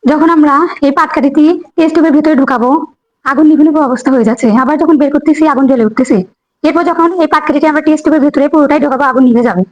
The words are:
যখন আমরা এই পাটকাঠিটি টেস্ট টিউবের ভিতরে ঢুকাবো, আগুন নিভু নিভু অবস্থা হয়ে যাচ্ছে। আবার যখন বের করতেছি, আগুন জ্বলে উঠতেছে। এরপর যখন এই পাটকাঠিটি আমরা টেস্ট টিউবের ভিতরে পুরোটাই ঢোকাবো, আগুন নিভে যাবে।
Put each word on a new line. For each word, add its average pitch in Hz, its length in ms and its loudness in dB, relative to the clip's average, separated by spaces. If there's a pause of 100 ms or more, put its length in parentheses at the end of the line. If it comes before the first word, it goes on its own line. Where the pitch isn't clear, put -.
যখন 302 260 2
আমরা 302 260 2 (260)
এই 277 100 0
পাটকাঠিটি 285 540 0 (300)
টেস্ট 320 200 0
টিউবের 320 220 2
ভিতরে 302 180 2
ঢুকাবো, 247 340 -2 (560)
আগুন 277 220 0
নিভু 302 160 4
নিভু 311 160 2
অবস্থা 254 320 -2
হয়ে 240 180 2
যাচ্ছে। 247 180 -2 (160)
আবার 285 140 -2
যখন 320 200 2
বের 277 140 0
করতেছি, 294 360 0
আগুন 277 200 0
জ্বলে 240 200 0
উঠতেছে। 240 300 -2 (460)
এরপর 311 200 0
যখন 330 240 0 (140)
এই 311 60 0
পাটকাঠিটি 302 400 -2
আমরা 302 200 -2
টেস্ট 302 160 0
টিউবের 311 220 0
ভিতরে 285 220 0
পুরোটাই 294 320 0
ঢোকাবো, 262 240 -2
আগুন 262 200 0
নিভে 240 200 2
যাবে। 185 280 -2